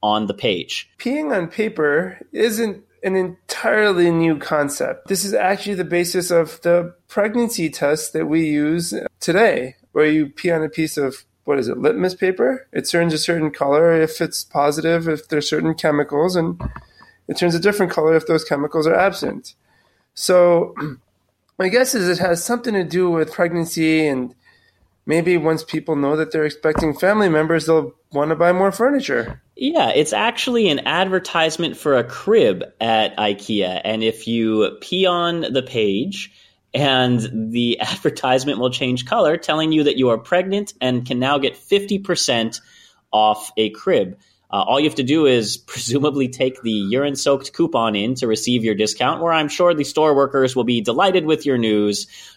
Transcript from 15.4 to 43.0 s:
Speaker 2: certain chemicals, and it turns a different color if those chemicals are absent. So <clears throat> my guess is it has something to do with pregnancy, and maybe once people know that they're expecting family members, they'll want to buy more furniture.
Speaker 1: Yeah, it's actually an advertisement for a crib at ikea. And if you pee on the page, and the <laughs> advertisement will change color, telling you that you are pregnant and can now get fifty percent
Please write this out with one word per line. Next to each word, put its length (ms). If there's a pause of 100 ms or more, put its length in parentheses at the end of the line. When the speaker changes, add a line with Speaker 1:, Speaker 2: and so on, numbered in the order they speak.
Speaker 2:
certain 260
chemicals, 600
and 260 (680)
it 100
turns 160
a 60
different 320
color 240
if 100
those 180
chemicals 440
are 80
absent. 580 (600)
So 600 (420)
<clears throat> 420
my 100
guess 260
is 140
it 100
has 260
something 300
to 100
do 260
with 220
pregnancy, 760
and 260 (720)
maybe 300
once 280
people 320
know 200
that 160
they're 120
expecting 500
family 340
members, 380
they'll 280 (180)
want 180
to 60
buy 160
more 200
furniture. 680 (160)
Speaker 1:
Yeah, 340
it's 220
actually 560
an 180
advertisement 920
for 200
a 80
crib 580 (180)
at 360
ikea. 680
And 200
if 240
you 520
pee 260
on 340 (120)
the 100
page, 680 (420)
and 800
the 280
<laughs> 0
advertisement 800
will 120
change 360
color, 300
telling 360
you 120
that 120
you 140
are 80
pregnant 640
and 260
can 120
now 200
get 180
fifty 420
percent 600 (520)